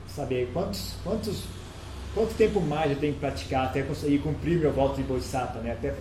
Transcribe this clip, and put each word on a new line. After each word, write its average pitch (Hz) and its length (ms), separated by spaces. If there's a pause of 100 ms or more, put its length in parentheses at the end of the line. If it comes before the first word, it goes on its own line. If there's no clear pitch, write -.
saber 123 460
quantos, 202 500
quantos, 208 400 (680)
quanto 226 220
tempo 208 240
mais 151 320
eu 139 60
tenho 147 160
que - 60
praticar 131 480
até 139 140
conseguir 143 380
cumprir 151 400
meu 151 120
voto 135 260
de 135 60
Bodhisattva, 123 580
né? 117 100
Até, 135 180 (120)